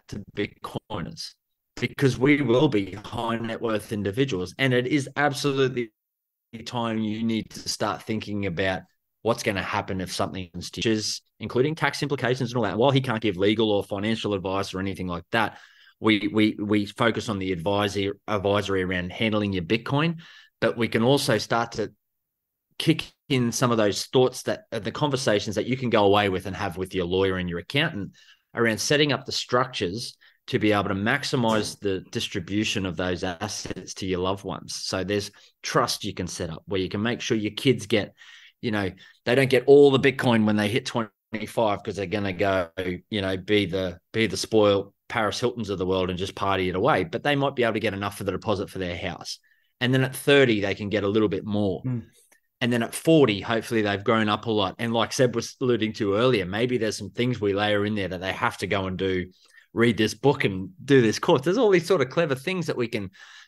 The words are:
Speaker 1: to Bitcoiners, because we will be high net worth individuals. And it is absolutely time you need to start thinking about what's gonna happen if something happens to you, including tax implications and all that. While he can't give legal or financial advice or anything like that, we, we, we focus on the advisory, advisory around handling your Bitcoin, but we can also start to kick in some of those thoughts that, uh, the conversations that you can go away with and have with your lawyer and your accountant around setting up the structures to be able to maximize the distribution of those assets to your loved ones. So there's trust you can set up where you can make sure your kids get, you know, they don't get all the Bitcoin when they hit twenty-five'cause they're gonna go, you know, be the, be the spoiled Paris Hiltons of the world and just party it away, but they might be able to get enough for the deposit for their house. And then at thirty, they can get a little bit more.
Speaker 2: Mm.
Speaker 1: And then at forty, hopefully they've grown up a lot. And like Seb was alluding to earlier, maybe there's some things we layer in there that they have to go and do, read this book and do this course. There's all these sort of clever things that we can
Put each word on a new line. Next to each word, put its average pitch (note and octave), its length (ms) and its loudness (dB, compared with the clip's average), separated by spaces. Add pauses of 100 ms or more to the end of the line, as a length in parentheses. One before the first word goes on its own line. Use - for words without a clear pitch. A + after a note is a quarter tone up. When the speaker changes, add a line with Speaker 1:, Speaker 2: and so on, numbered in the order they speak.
Speaker 1:
to G#2+ 140 -12 (140)
Bitcoiners, - 1000 -8 (440)
because B2 380 0
we C#3+ 280 4
will B2+ 240 4
be G2 240 0
high A2+ 460 -6
net A2+ 220 -6
worth A2 320 -2
individuals. G2+ 680 -2
And C3 120 2
it B2+ 140 2
is C3+ 300 0
absolutely C3+ 760 0 (760)
time A#2 340 -2
you A2 240 -2
need A2+ 280 -2
to G#2 180 -12
start G2+ 340 -4
thinking G#2 420 -6
about F#2 380 -2 (400)
what's A2+ 180 0
gonna G2 220 -2
happen G2 360 -4
if F#2 140 -6
something F#2 300 -4
happens F2 280 -12
to A#2 160 -4
you, A2 140 0 (380)
including B2 340 0
tax D3+ 300 -2
implications B2+ 480 -2
and B2 60 -2
all A#2 60 2
that. F#2+ 140 0
While C3 140 6
he C3+ 100 4
can't A#2 200 -2
give G2+ 160 0
legal G#2+ 340 2
or G2+ 120 0
financial G#2 520 -2
advice F#2+ 400 -4
or F#2 40 -4
anything F#2+ 280 -6
like F2 240 -6
that, A2 260 -2 (420)
we, G#2 320 4
we, G#2+ 280 2
we G#2 260 0
focus A2 440 0
on G2+ 100 -4
the F#2 120 -4
advisory, G2 600 0 (160)
advisory G2 560 0
around F2+ 280 -4
handling G#2 420 0
your F2+ 100 -2
Bitcoin, D3 560 0 (420)
but A2+ 160 0
we A2+ 100 0
can A2+ 140 0
also C3 380 4
start A#2 340 -2
to G2+ 180 -6 (880)
kick - 340 0 (180)
in B2 220 2
some A#2+ 200 2
of A2+ 60 2
those G#2 300 2
thoughts - 360 2
that, - 280 -4
uh, A2+ 80 -6
the G#2+ 120 -6
conversations B2 640 0
that G2+ 120 -2
you B2+ 100 -2
can B2+ 120 -4
go G#2+ 160 4
away G2+ 220 6
with F#2 180 -2
and F#2 100 -8
have F#2+ 200 -6
with F#2 180 -6
your F2+ 120 0
lawyer F#2 320 2
and F2+ 100 -4
your E2+ 120 -4
accountant G2+ 520 -4 (420)
around A2+ 260 0
setting C#3+ 340 2
up - 120 -4
the - 60 -10
structures A#2+ 880 -2 (300)
to B2 120 0
be G#2 120 4
able G2+ 180 2
to G2 60 0
maximize A2+ 840 0
the F#2+ 220 -2 (100)
distribution G2+ 720 -4
of F2 120 -6
those F2+ 260 -2
assets F#2 720 -8
to - 120 -8
your F#2 140 -2
loved G2 240 -2
ones. F2+ 320 -10
So - 280 -4
there's G2+ 280 -2 (300)
trust - 420 0
you F#2+ 100 -6
can F#2 140 -6
set F2 220 -6
up D#2+ 160 -12
where F#2+ 160 -2
you F2+ 80 -2
can G#2 120 -4
make A#2 200 -2
sure A#2 160 -2
your G#2 160 -4
kids G#2+ 320 0
get, G#2 280 0 (480)
you A#2+ 100 -4
know, G2+ 180 -2 (360)
they A#2+ 100 2
don't C3 140 4
get B2 180 4
all C#3+ 240 10
the C3 80 6
Bitcoin B2+ 460 4
when G#2+ 120 4
they G#2 100 2
hit C3 180 -2
twenty-five'cause G#2+ 1120 -4
they're G2 120 -4
gonna G2 260 -2
go, F#2+ 360 0 (400)
you G#2 120 -2
know, F#2+ 160 -2
be G2+ 300 2
the, F2+ 320 -4 (120)
be A2 160 0
the F#2 100 -4
spoiled G2+ 560 2 (160)
Paris G#2+ 300 -2
Hiltons A#2 300 -4
of G2 80 -4
the F#2 80 -2
world F#2 240 0
and F2+ 80 -4
just F#2+ 180 -8
party F#2+ 340 0
it F2 60 -4
away, G#2 280 2
but F2+ 200 -6
they C#3+ 120 0
might C#3 200 0
be B2 80 0
able A2+ 100 2
to A2 60 -2
get G2+ 140 -2
enough G2+ 240 -6
for G#2+ 60 -8
the F#2+ 80 -4
deposit F#2 380 -2
for F#2 100 -10
their F2 180 -6
house. F2 400 -10 (420)
And B2 140 0
then C3 100 4
at B2+ 120 -4
thirty, C3 460 6
they G2 140 -2
can G#2 140 -6
get G2 140 0
a G2+ 40 2
little G#2+ 220 4
bit F#2+ 160 -4
more. G#2 380 0
Speaker 2:
Mm. B2 220 -4 (560)
Speaker 1:
And B2 100 0
then A#2 100 0
at - 140 -6
forty, C3+ 460 4
hopefully A2+ 400 -2
they've G2+ 220 0
grown A2 260 4
up G#2 160 0
a A#2 60 -2
lot. G2 280 0
And A#2 140 -2
like A2 180 0
Seb B2 240 2
was - 240 -6
alluding A2+ 340 0
to G2 220 0
earlier, A2+ 300 2
maybe A#2 320 -2
there's G#2+ 200 -2
some G2 120 -10
things A#2+ 320 -2
we G2+ 120 2
layer G#2 320 2
in G#2+ 80 -2
there G2 140 -2
that F2 140 -6
they F#2+ 100 -4
have A#2 280 -2
to G#2 80 -4
go F#2+ 180 0
and F#2 120 -4
do, F#2 280 0 (480)
read A2+ 240 4
this G#2+ 160 2
book C3+ 320 2
and F#2+ 240 -4 (140)
do C3 180 8
this A2 180 4
course. C#3+ 220 4
There's F3+ 160 0
all A#3 120 4
these F3+ 160 4
sort F#3+ 140 2
of C3+ 100 0
clever D#3+ 260 0
things F3+ 320 -4
that D3 100 -4
we A#2+ 100 -2
can G2+ 240 -6 (360)